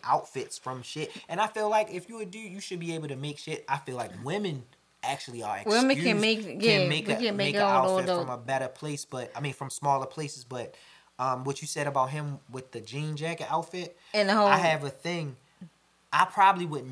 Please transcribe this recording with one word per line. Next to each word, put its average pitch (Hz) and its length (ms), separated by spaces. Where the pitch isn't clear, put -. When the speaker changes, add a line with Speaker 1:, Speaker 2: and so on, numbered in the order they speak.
Speaker 1:
outfits 135 540
from 127 240
shit. - 280
And 170 100
I 220 60
feel 214 240
like 214 200
if 180 200
you 226 100
a 208 60
dude, 202 260
you 196 80
should 185 180
be 165 160
able 156 140
to 135 80
make 143 220
shit. - 320
I 139 80
feel 127 180
like 107 160
women 156 420
actually 120 400
are 104 240
Speaker 2:
Women 254 300
can 208 200
Speaker 1:
excused, 202 40
Speaker 2:
make, 220 220
Speaker 1:
can 196 180
Speaker 2:
yeah, 196 280
Speaker 1:
make 160 180
Speaker 2:
we - 60
Speaker 1:
a, 214 40
Speaker 2:
can 240 80
make 196 120
Speaker 1:
make 208 80
Speaker 2:
it - 20
Speaker 1:
an 202 60
Speaker 2:
all 196 280
Speaker 1:
outfit 185 140
Speaker 2:
those 180 140
Speaker 1:
from 131 100
a 123 80
better 131 300
place. 147 360
But, 127 300
I - 60
mean, 143 120
from 135 160
smaller 139 380
places. 139 380
But, 120 300
um, 127 260
what 139 160
you 151 80
said 147 180
about 135 240
him 147 280
with 127 220
the 117 80
jean 143 360
jacket 160 340
outfit, 165 480
Speaker 2:
And 208 160
the 208 60
whole 208 100
Speaker 1:
I 196 120
have 160 260
a 139 60
thing. 165 460
I 170 140
probably 190 380
would 147 280